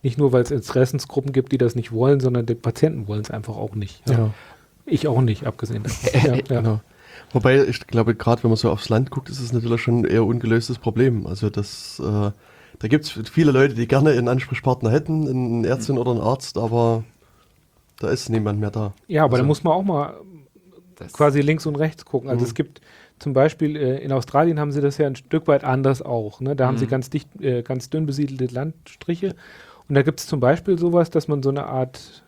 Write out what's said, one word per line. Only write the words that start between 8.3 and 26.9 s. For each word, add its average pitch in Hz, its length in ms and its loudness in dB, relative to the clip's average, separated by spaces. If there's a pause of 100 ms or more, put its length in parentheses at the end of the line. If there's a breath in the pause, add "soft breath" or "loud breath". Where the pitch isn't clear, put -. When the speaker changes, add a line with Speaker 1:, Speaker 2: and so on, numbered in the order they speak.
Speaker 2:
wenn 117 80 4
man 110 60 4
so 107 140 0
aufs 104 180 -4
Land 120 220 0
guckt, 135 180 -8
ist 135 120 -10
es 120 120 -8
natürlich 117 280 -2
schon 120 200 2
ein - 40 0
eher 113 200 2
ungelöstes 117 540 0
Problem. 117 480 0
Also 101 220 -4
das, - 500 -8
äh, 104 320 0 (480 loud breath)
da 113 80 -8
gibt's 151 240 0 (200)
viele 156 200 4
Leute, 131 240 4
die 113 120 -2
gerne 139 240 4
einen 120 160 2
Ansprechpartner 127 640 0
hätten, 156 360 0
einen 120 380 -2
Ärztin 127 300 -2
Speaker 3:
Mhm. 120 60 0
Speaker 2:
oder 123 100 0
einen 110 100 0
Arzt, - 360 -2
aber 117 460 2 (960 soft breath)
da 110 100 -4
ist - 200 -4
niemand 107 300 -2
mehr 104 120 -4
da. 107 220 -6 (140)
Speaker 1:
Ja, 156 160 2
aber 127 140 4
da 127 60 2
Speaker 2:
Also 139 40 2
Speaker 1:
muss 147 160 0
man 165 100 2
auch 185 100 0
mal 156 320 -2 (800)
Speaker 3:
Das - 180 -18
Speaker 1:
quasi 147 280 4
links 151 240 0
und 151 100 -2
rechts 156 300 -4
gucken. 131 240 -4
Also 120 120 0
Speaker 2:
Mhm. 123 60 2
Speaker 1:
es 113 80 -8
gibt - 260 -6 (380 soft breath)
zum 139 140 -6
Beispiel, 151 440 2
äh, 135 220 0
in 139 120 -6
Australien 147 480 2
haben 147 120 -2
sie 143 100 -2
das 139 160 0
ja 151 100 2
ein 135 80 -4
Stück - 320 -4
weit 143 160 4
anders 135 380 0
auch, 113 400 -6
ne? 135 140 -4
Da 131 100 2
haben 127 140 0
sie 135 60 0
Speaker 3:
Mhm. 113 40 -8
Speaker 1:
ganz 131 220 -4